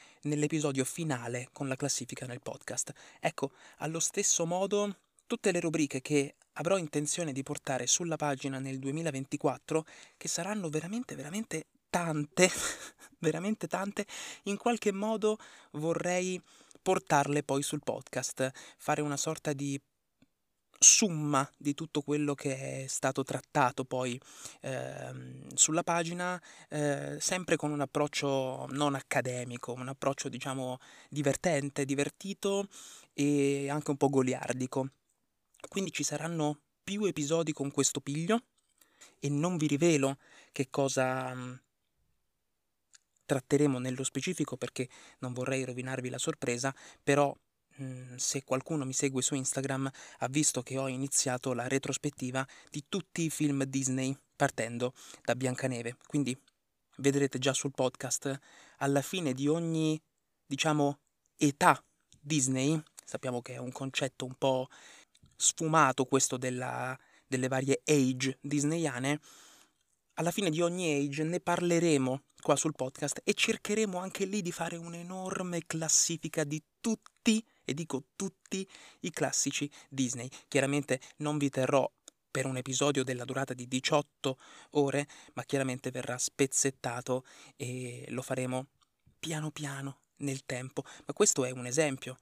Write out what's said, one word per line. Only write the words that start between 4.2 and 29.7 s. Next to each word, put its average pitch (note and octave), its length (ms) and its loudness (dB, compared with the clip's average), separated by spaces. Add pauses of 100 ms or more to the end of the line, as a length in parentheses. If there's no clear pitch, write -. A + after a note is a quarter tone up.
modo G3 520 0 (300)
tutte A3 260 2
le F3 80 2
rubriche D#3 420 0
che D3 320 2 (200)
avrò F3 220 2
intenzione D3+ 560 -2
di C3+ 120 -4
portare C#3 420 -4
sulla E3+ 300 0
pagina C#3 420 -4
nel C3+ 220 -8
duemilaventiquattro, C#3+ 1040 -2 (320)
che - 100 -10
saranno F#3 420 -2
veramente, D#3+ 460 -4
veramente D3+ 520 -6 (240)
tante, E3 580 4
<laughs> - 720 -6
veramente E3 480 -2
tante, G3+ 400 -4 (380)
in G3+ 120 -2
qualche G#3+ 360 0
modo G#3+ 440 0 (360)
vorrei F3+ 680 -2 (400)
portarle D3 640 4
poi C#3 200 0
sul D3 200 -4
podcast, - 680 -4 (280)
fare D3+ 240 0
una C#3+ 160 -2
sorta D#3 340 -2
di C#3 260 -4 (1040)
summa D3+ 640 8 (120)
di C#3+ 160 -2
tutto D#3 260 -4
quello D3 340 0
che C3+ 500 -6
è - 20 -12
stato C3+ 360 0
trattato - 640 2
poi, B2+ 340 -2 (440)
ehm, C3 920 -10
sulla D#3 300 4
pagina, F3 580 -2 (300)
eh, C#3+ 500 -2
sempre F3+ 360 0
con D3 140 0
un D3 120 -2
approccio C3+ 880 0
non C#3+ 240 0
accademico, B2 800 -4